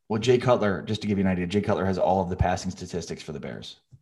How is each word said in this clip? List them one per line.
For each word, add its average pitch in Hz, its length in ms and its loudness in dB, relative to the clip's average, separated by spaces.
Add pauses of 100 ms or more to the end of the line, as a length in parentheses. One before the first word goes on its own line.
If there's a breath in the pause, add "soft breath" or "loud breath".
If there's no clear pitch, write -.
Well, 107 140 0
Jay 123 160 6
Cutler, 104 460 2
just 107 180 -4
to 104 60 -4
give 101 100 0
you 98 80 2
an 92 60 2
idea, 90 160 0
Jay 98 140 2
Cutler 92 240 0
has 92 120 0
all 95 240 2
of 87 80 -2
the 90 60 -2
passing 92 360 -2
statistics 85 520 -10
for 78 100 -12
the 71 60 -10
Bears. - 400 -12 (220)